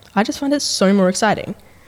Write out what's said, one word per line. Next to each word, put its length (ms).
I 80
just 160
find 140
it 100
so 280
more 180
exciting. 440